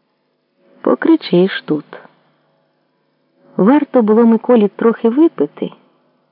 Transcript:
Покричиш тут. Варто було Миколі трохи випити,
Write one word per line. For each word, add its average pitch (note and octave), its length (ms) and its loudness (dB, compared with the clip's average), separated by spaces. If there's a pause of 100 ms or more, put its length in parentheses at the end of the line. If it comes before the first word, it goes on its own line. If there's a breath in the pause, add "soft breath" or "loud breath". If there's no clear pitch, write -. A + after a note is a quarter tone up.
(800)
Покричиш B3+ 840 -2
тут. D3 180 -6 (1700)
Варто B3+ 460 0
було A3 240 2
Миколі A3+ 420 2
трохи A3+ 400 -2
випити, C4 640 -2 (600)